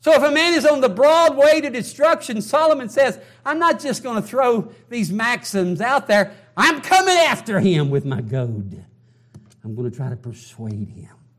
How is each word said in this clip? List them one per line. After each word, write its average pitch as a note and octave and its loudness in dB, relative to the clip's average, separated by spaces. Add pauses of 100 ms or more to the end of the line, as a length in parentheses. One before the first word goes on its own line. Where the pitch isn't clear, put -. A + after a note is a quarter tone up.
So D#4 2
if C4+ 6
a D4 2
man D#4+ 2
is C#4 0
on D4 4
the B3+ 2
broad C#4+ 4
way D4+ 4
to D4 -6
destruction, C4 -2
Solomon C#4+ 0
says, C4 0 (260)
"I'm D4+ -4
not E4+ 0
just - -6
gonna A#3 -4
throw A#3+ 0 (180)
these A3 -4
maxims G3 -4
out C4 0
there. G3+ 2 (240)
I'm D4 2
coming F#4+ 4
after B3 0
him E3 2
with C#3 -2
my C3 -6
goad. A2 -8 (800)
I'm G#2+ -12
gonna A#2+ -6
try C3 -10
to A#2 -10
persuade A#2 -12
him." - -20 (220)